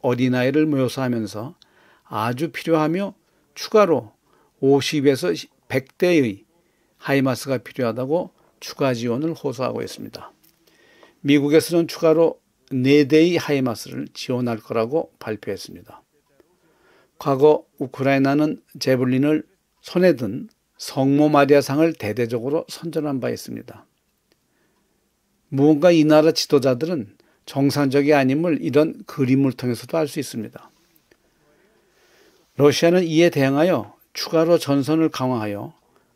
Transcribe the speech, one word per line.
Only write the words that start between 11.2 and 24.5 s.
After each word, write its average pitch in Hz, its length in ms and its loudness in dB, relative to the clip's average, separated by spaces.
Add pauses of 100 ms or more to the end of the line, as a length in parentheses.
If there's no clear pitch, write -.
미국에서는 151 640 2
추가로 165 520 2 (320)
네 139 360 4
대의 160 300 4
하이마스를 131 760 -4
지원할 120 440 -4
거라고 117 600 -4
발표했습니다. 98 840 -12 (1160)
과거 143 480 2 (120)
우크라이나는 139 840 0 (180)
제블린을 131 640 0 (380)
손에 180 340 2
든 120 340 -8 (280)
성모 143 520 0
마리아상을 143 640 2
대대적으로 117 760 -6
선전한 151 500 -8
바 123 100 -6
있습니다. - 560 -12 (1600)